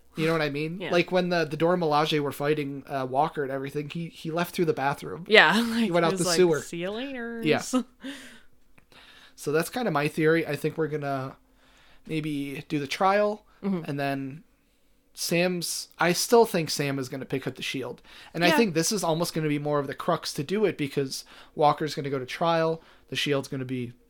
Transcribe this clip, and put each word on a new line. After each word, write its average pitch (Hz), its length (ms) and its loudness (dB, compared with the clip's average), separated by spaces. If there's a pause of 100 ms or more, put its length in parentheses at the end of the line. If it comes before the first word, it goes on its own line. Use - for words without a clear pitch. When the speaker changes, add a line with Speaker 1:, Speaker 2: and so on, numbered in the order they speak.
(160)
Speaker 1:
You 160 120 0
know 165 60 2
what 160 100 0
I 147 80 -2
mean? 156 280 -6
Speaker 2:
Yeah. 233 120 -4
Speaker 1:
Like, 175 200 2
when 180 180 2
the, 170 160 2
the 151 120 -6
Dora 165 200 4
Milaje 156 420 4
were 143 120 -2
fighting, 143 560 -2
uh, 135 220 -4
Walker 151 320 0
and 135 100 -2
everything, 139 380 -6
he, 170 200 -8
he - 200 -10
left 170 240 -2
through 180 120 0
the 156 80 2
bathroom. 147 540 -4
Speaker 2:
Yeah, 190 320 8
<laughs> 233 80 0
like, 226 180 0
Speaker 1:
He 202 60 0
went 170 140 4
out - 60 4
Speaker 2:
he 190 60 -2
was 180 40 0
Speaker 1:
the 170 60 0
Speaker 2:
like, 170 100 2
Speaker 1:
sewer. 170 240 6
Speaker 2:
"See - 160 -10
you 180 140 -6
later." 233 520 -8
Speaker 1:
Yeah. 147 280 2
Speaker 2:
<laughs> 254 100 2 (1500)
Speaker 1:
So - 160 -6
that's 160 180 2
kinda 233 220 -2
my 147 160 2
theory. 160 380 2
I 147 100 -4
think 151 220 -4
we're 160 100 0
gonna 139 500 -6 (720)
maybe 147 600 -4
do 151 120 -2
the 143 80 -4
trial, 208 580 2 (180)
Speaker 2:
Mm-hmm. 190 260 -2
Speaker 1:
and 143 100 -4
then 139 440 -4 (680)
Sam's, 175 760 -2 (100)
I 180 140 2
still 233 320 6
think 165 240 -2
Sam 139 280 -2
is 131 120 -6
gonna 131 160 -10
pick 135 200 -4
up 127 100 -6
the - 60 -12
shield. 123 400 -6 (320)
And 170 100 -2
I 175 40 6
Speaker 2:
Yeah. 311 100 6
Speaker 1:
think 220 160 4
this 165 180 2
is 202 120 -2
almost 165 300 0
gonna 156 160 0
be 147 100 0
more 147 200 0
of 139 80 -4
the 139 60 -8
crux - 400 -2
to 151 100 -4
do 202 220 0
it, 175 120 2
because 139 480 -4 (300)
Walker's 147 400 4
gonna 143 140 -6
go 135 100 -2
to 127 60 -8
trial, 165 560 0 (280)
the 135 80 -6
shield's 139 320 0
gonna 131 160 -6
be 123 280 -6 (160)